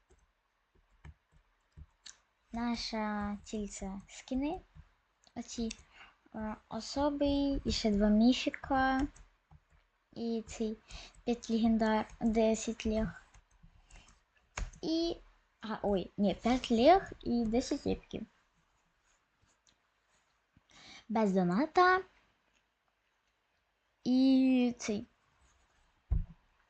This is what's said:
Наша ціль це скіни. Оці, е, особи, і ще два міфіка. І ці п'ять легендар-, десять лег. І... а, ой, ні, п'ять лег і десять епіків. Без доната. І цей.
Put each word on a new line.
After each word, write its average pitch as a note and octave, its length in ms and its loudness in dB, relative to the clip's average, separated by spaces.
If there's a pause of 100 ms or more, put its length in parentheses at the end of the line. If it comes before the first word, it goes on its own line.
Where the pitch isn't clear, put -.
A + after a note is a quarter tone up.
(2500)
Наша G#3+ 920 -4
ціль G#3+ 240 -8
це G3 400 -10
скіни. D4 540 -6 (720)
Оці, A#3 340 -8 (640)
е, G#3+ 200 -8 (140)
особи, C#4 960 0
і A3+ 60 0
ще G#3+ 200 0
два G#3 180 4
міфіка. C4 1000 2 (1040)
І A3+ 360 -4
ці A3 300 -6 (480)
п'ять A#3+ 240 -4
легендар-, A3 560 2 (160)
десять A3 640 0
лег. A3 380 -4 (1600)
І... E4 360 -2 (440)
а, A3 200 -6
ой, G3 360 -2
ні, G3+ 180 2
п'ять B3+ 360 -2
лег C#4+ 400 6 (100)
і A#3+ 240 -2
десять B3+ 420 -4
епіків. - 380 -6 (2750)
Без G#3+ 220 2
доната. D#4+ 720 4 (2000)
І C4 760 4
цей. - 280 -6 (1600)